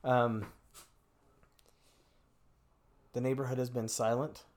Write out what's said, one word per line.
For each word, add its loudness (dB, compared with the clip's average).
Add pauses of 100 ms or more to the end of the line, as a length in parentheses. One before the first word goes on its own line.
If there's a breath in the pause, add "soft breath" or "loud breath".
Um, 4 (2750 soft breath)
the -4
neighborhood 0
has -2
been -4
silent. -2 (140)